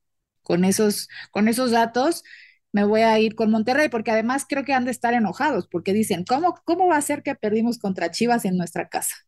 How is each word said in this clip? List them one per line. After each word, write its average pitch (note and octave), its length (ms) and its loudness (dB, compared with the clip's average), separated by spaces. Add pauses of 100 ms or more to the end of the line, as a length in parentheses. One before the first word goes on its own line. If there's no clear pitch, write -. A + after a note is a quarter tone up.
(440)
con F3 220 0
esos, G3+ 440 0 (220)
con G#3+ 160 0
esos A#3+ 240 0
datos A#3 520 0 (480)
me G3+ 120 2
voy A3 180 2
a A3+ 180 4
ir A3 140 2
con A3 160 0
Monterrey, B3 400 2
porque A#3 220 -2
además A3+ 360 -2
creo C#4 180 -4
que C#4 80 -2
han B3 120 0
de B3+ 60 -2
estar A#3 240 -2
enojados, A3+ 520 0
porque F3 260 -4
dicen, F#3+ 320 -2
"¿Cómo, E4 380 0
cómo F4 240 2
va D#4 100 4
a D4 40 2
ser D4 220 -4
que C#4 100 -4
perdimos A3 460 0
contra F#3 320 -4
Chivas A#3 340 0
en F#3 120 0
nuestra E3+ 320 -6
casa?". - 260 -6 (120)